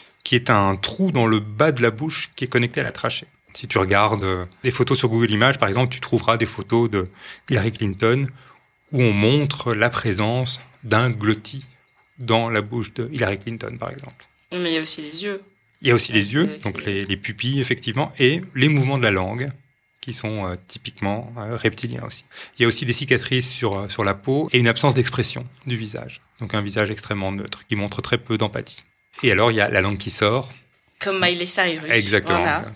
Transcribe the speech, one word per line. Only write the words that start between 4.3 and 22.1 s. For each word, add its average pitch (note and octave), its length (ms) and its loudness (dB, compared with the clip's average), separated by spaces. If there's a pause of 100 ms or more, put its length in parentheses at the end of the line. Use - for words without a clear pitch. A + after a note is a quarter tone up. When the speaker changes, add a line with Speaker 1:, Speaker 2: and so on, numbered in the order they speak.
Speaker 1:
des B2+ 80 0
photos B2+ 260 2
sur B2+ 120 4
Google A2+ 220 2
Images, B2 280 4
par A2 80 2
exemple, B2 260 0
tu - 60 -8
trouveras A#2 380 2
des A2+ 80 0
photos A2+ 440 0
de F#2+ 200 0 (400)
Hillary A#2 240 2
Clinton A2+ 540 0 (640)
où C3+ 100 2
on A#2 100 6
montre A#2+ 600 2
la A2 160 2
présence A2+ 720 0 (220)
d'un A2+ 260 2
glottis G#2+ 560 -2 (520)
dans A2+ 320 0
la A2 120 0
bouche G#2+ 320 -8
de A#2+ 180 -6
Hillary G#2 280 -2
Clinton, A2+ 380 -10
par - 140 -8
exemple. C3+ 340 -20 (260)
Speaker 2:
Mais F3 200 -4
il E3 40 0
y - 20 0
a D#3+ 40 0
aussi D#3 200 -2
les D3+ 220 -10
yeux. G3 180 -6 (400)
Speaker 1:
Il - 80 0
y - 20 6
a A#2+ 40 8
aussi A#2 180 2
les G#2 120 4
Speaker 2:
Ouais, G2+ 60 -6
Speaker 1:
yeux, D#3+ 260 2
Speaker 2:
c'est - 60 -14
Speaker 1:
donc G2 140 -4
Speaker 2:
aussi - 80 -10
Speaker 1:
les, G2 200 -4
les F#2+ 120 -4
pupilles, B2 420 -4
effectivement, B2 600 -2
et C#3+ 220 4 (140)
les C3+ 140 4
mouvements C#3 280 2
de B2 60 0
la A2 80 4
langue, G2+ 380 -2 (520)
qui A#2+ 120 -8
sont, G#2+ 320 -4
euh, F2+ 100 -6 (120)
typiquement, A2 680 -8
euh, A2 180 -8
reptiliens A#2 500 -4
aussi. - 180 -8 (340)